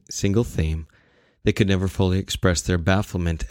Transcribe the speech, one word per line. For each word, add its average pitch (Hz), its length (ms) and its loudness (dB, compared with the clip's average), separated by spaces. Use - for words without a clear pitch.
single 101 360 0
theme, 80 420 -2
they 107 100 2
could 98 160 2
never 95 200 2
fully 92 300 2
express 92 440 -2
their 90 160 0
bafflement 87 720 0